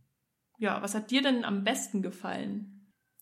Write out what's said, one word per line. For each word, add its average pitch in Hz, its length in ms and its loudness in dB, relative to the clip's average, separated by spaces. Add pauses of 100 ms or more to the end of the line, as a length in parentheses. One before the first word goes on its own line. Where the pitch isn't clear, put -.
(600)
ja, 208 220 0
was 202 140 -4
hat 214 160 -2
dir 269 100 6
denn 254 220 4
am 196 200 0
besten 214 380 0
gefallen? 190 920 -6 (300)